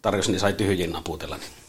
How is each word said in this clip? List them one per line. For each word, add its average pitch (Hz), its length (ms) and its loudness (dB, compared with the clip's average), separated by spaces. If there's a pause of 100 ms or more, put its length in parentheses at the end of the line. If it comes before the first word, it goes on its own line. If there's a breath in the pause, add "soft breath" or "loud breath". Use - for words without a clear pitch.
tarjosi, 101 300 2
niin 92 80 2
sai 98 140 4
tyhjin 92 380 2
naputella, 76 460 -8
niin. - 140 -14 (180)